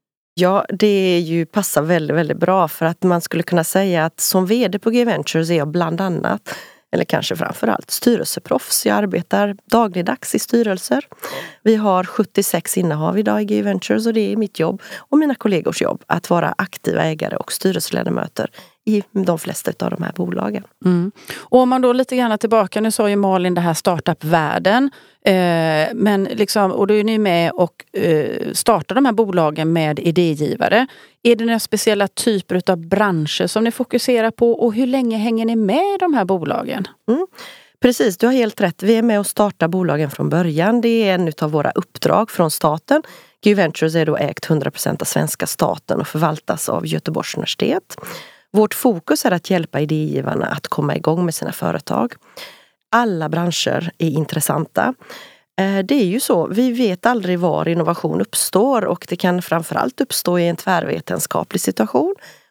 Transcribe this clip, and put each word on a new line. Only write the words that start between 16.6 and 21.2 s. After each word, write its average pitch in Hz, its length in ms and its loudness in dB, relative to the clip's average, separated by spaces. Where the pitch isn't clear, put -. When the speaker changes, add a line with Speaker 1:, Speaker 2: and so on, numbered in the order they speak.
Speaker 1:
ägare 156 340 -2
och - 160 -8
styrelseledamöter - 1000 -2
i 214 240 2
de 180 280 0
flesta - 480 -6
av - 40 -2
de 170 120 -4
här - 140 -4
bolagen. 196 480 -4
Speaker 2:
Mm. 180 280 0